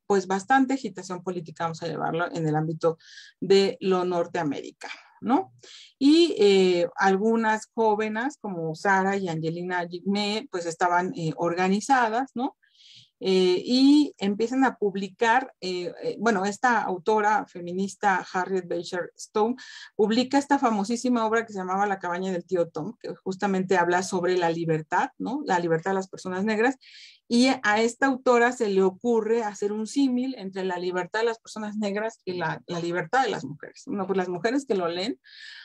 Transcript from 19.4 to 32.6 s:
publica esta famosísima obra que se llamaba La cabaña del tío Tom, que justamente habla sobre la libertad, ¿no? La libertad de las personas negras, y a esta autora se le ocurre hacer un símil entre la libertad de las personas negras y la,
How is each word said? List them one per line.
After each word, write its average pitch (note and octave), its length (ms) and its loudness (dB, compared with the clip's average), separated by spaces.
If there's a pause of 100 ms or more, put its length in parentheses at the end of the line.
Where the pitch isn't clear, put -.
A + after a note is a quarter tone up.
publica A#3 440 2
esta C#4 180 2
famosísima A#3 680 0
obra A3+ 180 0
que G#3+ 80 -14
se G3 60 -8
llamaba F#3+ 260 -2
La G3 140 -2
cabaña F#3 320 -4
del F3 140 -6
tío E3+ 240 -2
Tom, F#3 300 -10
que - 140 -10 (100)
justamente F#3+ 540 -2
habla F3+ 240 2
sobre F#3 380 0
la E3+ 100 2
libertad, E3 680 -2
¿no? A#3+ 260 -6
La F3+ 140 2
libertad E3 320 0
de F#3+ 40 0
las F#3+ 140 -4
personas F#3 360 -6
negras, A3 320 0 (500)
y A#3+ 220 4 (120)
a G#3+ 200 2
esta A#3+ 260 0
autora B3 460 4
se A3+ 160 -2
le F#3+ 120 2
ocurre A3 600 0
hacer G3+ 280 -4
un G#3+ 140 -4
símil B3+ 540 0
entre F#3+ 260 -6
la F3+ 140 -2
libertad F3+ 400 -4
de A#3 80 2
las A3+ 100 -2
personas G#3 400 -10
negras G#3 480 -4
y F#3 80 -4
la, E3 320 -4